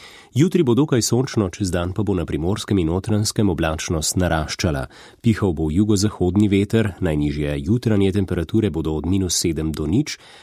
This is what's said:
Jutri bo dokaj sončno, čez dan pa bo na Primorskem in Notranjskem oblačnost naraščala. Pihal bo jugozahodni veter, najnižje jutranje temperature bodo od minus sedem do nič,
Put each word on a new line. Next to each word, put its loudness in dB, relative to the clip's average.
Jutri 2
bo 4
dokaj 2
sončno, 0
čez -4
dan -2
pa -4
bo 0
na -2
Primorskem -2
in 0
Notranjskem 0
oblačnost -2
naraščala. 0
Pihal 2
bo -2
jugozahodni 2
veter, 2
najnižje -2
jutranje 2
temperature 0
bodo -4
od -6
minus 0
sedem -2
do -6
nič, 0